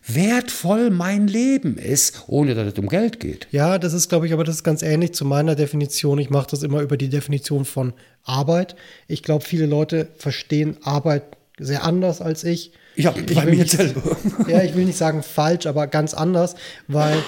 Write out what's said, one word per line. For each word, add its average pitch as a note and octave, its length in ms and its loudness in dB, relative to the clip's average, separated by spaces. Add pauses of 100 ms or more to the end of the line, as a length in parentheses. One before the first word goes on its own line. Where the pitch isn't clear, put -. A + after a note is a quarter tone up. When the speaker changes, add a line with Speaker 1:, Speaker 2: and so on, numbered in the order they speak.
Speaker 1:
wertvoll A3 800 0
mein G3 380 2
Leben A#3 500 0
ist, - 500 -2
ohne C#3 280 2
dass G#2 180 -2
es - 60 -6
um G2+ 100 -2
Geld G#3+ 300 0
geht. - 320 -10
Speaker 2:
Ja, D#3+ 260 2
das E3 160 -2
ist, E3+ 160 0
glaub E3 140 2
ich, E3 100 0
aber D#3+ 100 0
das D#3+ 120 -4
ist - 80 -10
ganz D#3 180 0
ähnlich E3 320 0
zu C#3 120 -4
meiner D3 300 2
Definition. D3 640 0
Ich C#3 100 -2
mach C#3 180 2
das C#3+ 160 -6
immer D3 180 0
über C#3+ 160 -2
die C3+ 120 -2
Definition C#3 560 -2
von B2+ 280 -4 (300)
Arbeit. E3 520 0 (320)
Ich D#3 160 -8
glaub, D3+ 200 0
viele D#3+ 240 0
Leute D#3 400 0 (100)
verstehen D3+ 640 -2
Arbeit C#3+ 400 0 (360)
sehr C3+ 240 -4
anders F3 380 0
als D#3+ 220 -4
ich. E3+ 280 -4 (240)
Speaker 1:
Ja, D#3+ 200 2
Speaker 2:
Ich E3 200 -2
Speaker 1:
bei D3 100 4
Speaker 2:
will E3 80 6
Speaker 1:
mir F3+ 100 6
Speaker 2:
nicht D#3+ 80 2
Speaker 1:
selber. D3 460 2 (140)
<laughs> - 160 0
Speaker 2:
Ja, F3 160 6
ich D#3+ 120 0
will F#3 100 2
nicht F#3 120 0
sagen D#3 260 0
falsch, E3 420 0
aber D3 220 -2
ganz D#3 260 0
anders, F3 420 0 (320)
weil D3+ 300 2 (100)